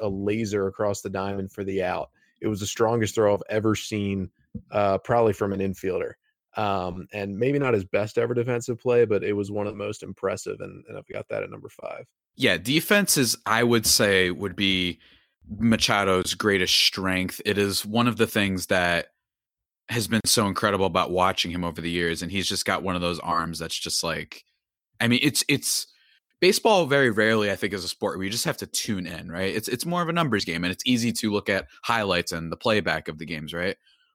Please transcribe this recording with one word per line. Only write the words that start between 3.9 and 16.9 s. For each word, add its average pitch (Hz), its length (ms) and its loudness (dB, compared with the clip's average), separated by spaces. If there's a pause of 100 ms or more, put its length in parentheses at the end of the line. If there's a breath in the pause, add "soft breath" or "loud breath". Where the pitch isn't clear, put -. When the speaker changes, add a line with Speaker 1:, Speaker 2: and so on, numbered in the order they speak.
Speaker 1:
uh, 101 280 4
probably 117 340 4
from 101 220 -2
an 95 60 -4
infielder. 92 520 -4 (460)
Um, 92 560 -2
and 101 240 -6
maybe 139 200 2
not 135 140 2
his 98 120 2
best 107 340 -2
ever 117 160 0
defensive 120 440 -2
play, 120 280 4
but 101 180 0
it 104 80 0
was 101 180 -2
one 104 160 -4
of 104 60 -6
the 101 60 -12
most 104 240 -8
impressive, 98 580 -6
and, - 260 -14
and - 120 -14
I've 50 100 -18
got 52 200 -12
that 52 140 -4
at 50 80 -10
number 52 200 -16
five. - 340 -12 (320)
Speaker 2:
Yeah, 104 220 2
defense 180 580 2
is, 123 200 2 (100)
I 110 160 2
would 117 240 4
say, 95 440 4
would 90 260 -4
be 92 420 0 (500 soft breath)
Machado's 101 880 2
greatest 98 400 2
strength. 92 720 0